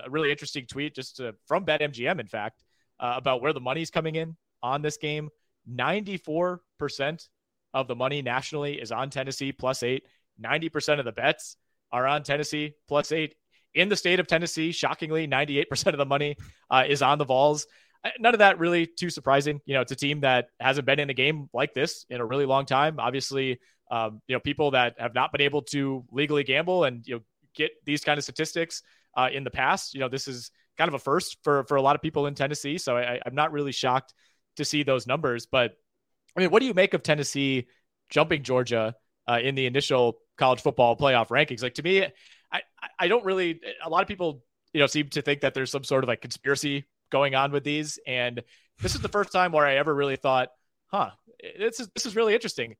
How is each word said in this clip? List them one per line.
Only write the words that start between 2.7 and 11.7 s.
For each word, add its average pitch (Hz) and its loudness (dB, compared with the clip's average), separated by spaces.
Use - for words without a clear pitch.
uh, 120 -4
about 131 0
where 147 0
the 139 -2
money's 139 -4
coming 160 -4
in 165 -6
on 135 -2
this 151 -2
game. 151 -6
Ninety-four 175 -2
percent 147 -6
of 135 0
the 123 -4
money 135 -2
nationally 139 -4
is 113 -10
on 127 -4
Tennessee 135 -6
plus 127 -4
eight. 127 -2
Ninety 143 -4
percent 147 0
of 127 -2
the 110 -8
bets 135 -2